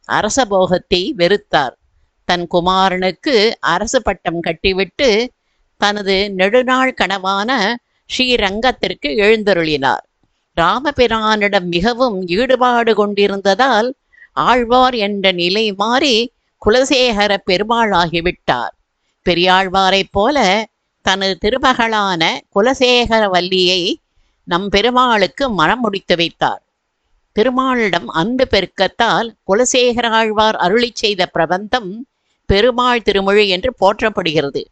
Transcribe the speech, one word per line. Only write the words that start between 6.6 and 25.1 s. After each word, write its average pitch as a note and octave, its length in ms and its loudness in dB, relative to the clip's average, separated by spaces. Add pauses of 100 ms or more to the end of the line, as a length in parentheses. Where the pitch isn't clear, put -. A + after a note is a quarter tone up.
கனவான G3 560 -2 (600)
ஸ்ரீரங்கத்திற்கு A3+ 1080 -2
எழுந்தருளினார். E3+ 840 0 (540)
ராமபிரானிடம் G#3+ 1120 0
மிகவும் A3+ 480 0 (120)
ஈடுபாடு A#3+ 680 0
கொண்டிருந்ததால் G3+ 920 0 (480)
ஆழ்வார் B3 600 2
என்ற G3+ 360 -2
நிலை F3+ 320 -2 (100)
மாறி A#3 420 4 (460)
குலசேகர B3 720 2 (100)
பெருமாளாகிவிட்டார். F3 1300 -2 (520)
பெரியாழ்வாரைப் F#3 840 0
போல A3+ 240 0 (720)
தனது F#3+ 320 0
திருமகளான A3 840 0 (280)
குலசேகர A#3+ 800 2
வல்லியை F3+ 540 0 (640)
நம் F3+ 200 -2
பெருமாளுக்கு A#3 800 0